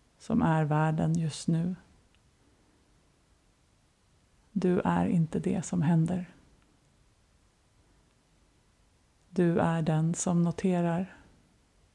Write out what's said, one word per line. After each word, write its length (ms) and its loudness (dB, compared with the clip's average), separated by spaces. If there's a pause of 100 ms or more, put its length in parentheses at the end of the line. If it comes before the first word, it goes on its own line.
(180)
som 240 -2
är 220 2
världen 540 0
just 300 -4
nu. 280 -2 (2750)
Du 280 0
är 260 0
inte 320 0
det 240 -2
som 200 -4
händer. 480 0 (3000)
Du 300 2
är 240 0
den 320 0
som 280 0
noterar 760 -2 (800)